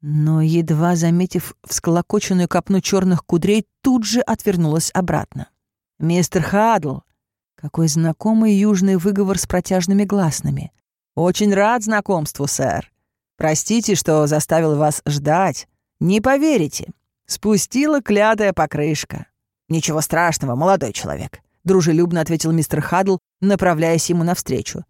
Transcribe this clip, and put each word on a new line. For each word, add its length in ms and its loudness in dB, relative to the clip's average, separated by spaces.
но, 420 0
едва 540 2
заметив 580 0
всклокоченную 840 0
копну 320 0
чёрных 440 0
кудрей, 420 0
тут 220 2
же 160 -2
отвернулась 760 0
обратно. 540 -4
«Мистер 440 0
Хадл!» 560 0
Какой 320 -2
знакомый 680 2
южный 420 2
выговор 420 0
с 80 -6
протяжными 580 0
гласными. 680 -2
«Очень 360 2
рад 300 2
знакомству, 640 -2
сэр! 460 -4
Простите, 600 0
что 320 2
заставил 480 0
вас 280 0
ждать. 640 -2
Не 220 2
поверите, 720 0
спустила 760 0
клятая 520 2
покрышка». 720 -4
«Ничего 320 -2
страшного, 540 0
молодой 380 0
человек», 480 -10
дружелюбно 560 2
ответил 320 -2
мистер 280 -2
Хадл, 380 0
направляясь 680 2
ему 160 0
навстречу. 640 -6